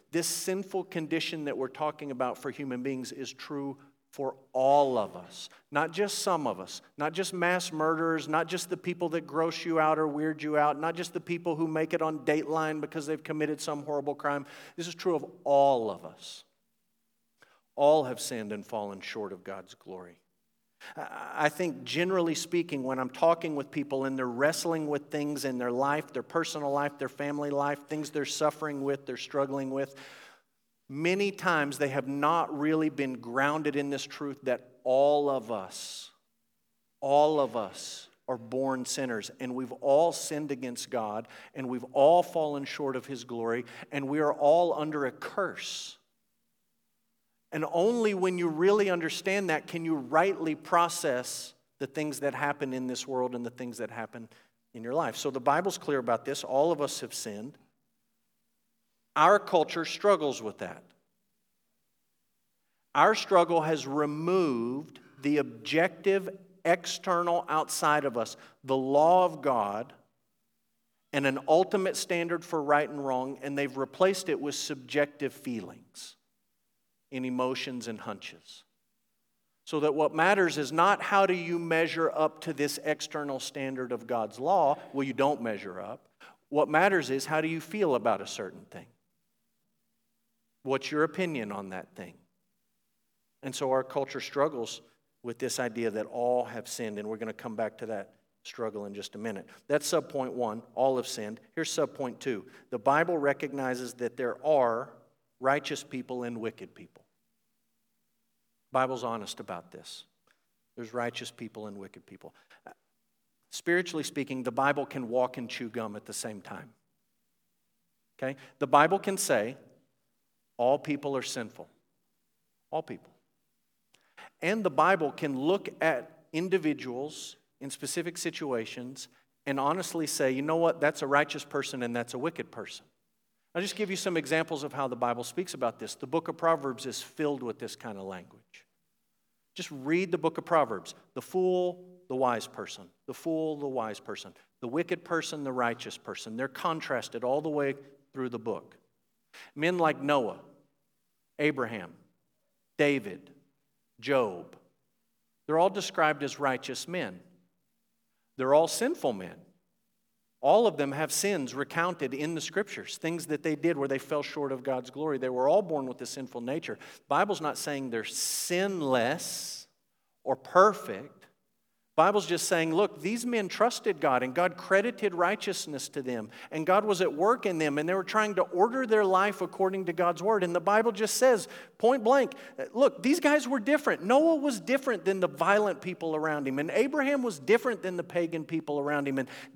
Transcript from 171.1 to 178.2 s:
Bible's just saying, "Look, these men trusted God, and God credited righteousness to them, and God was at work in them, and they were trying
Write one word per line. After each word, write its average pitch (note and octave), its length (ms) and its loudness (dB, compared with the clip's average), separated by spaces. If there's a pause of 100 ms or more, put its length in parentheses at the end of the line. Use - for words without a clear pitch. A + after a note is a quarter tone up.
Bible's F#3 300 4
just E3+ 200 0
saying, D#3+ 280 2
"Look, F#3+ 260 2
these A3+ 240 -2
men A3+ 240 -2
trusted G#3 540 0
God, C3 200 4
and C3 120 -4
God F3+ 240 2
credited G3+ 560 2
righteousness F3 720 -2
to C#3+ 140 -6
them, A#2+ 260 -4 (220)
and D#3 160 -4
God G3+ 180 6
was G3 160 2
at E3 140 2
work G#3 320 2
in F3+ 100 0
them, D3+ 220 2
and D#3 100 0
they F#3 60 2
were F#3+ 100 0
trying G#3+ 300 2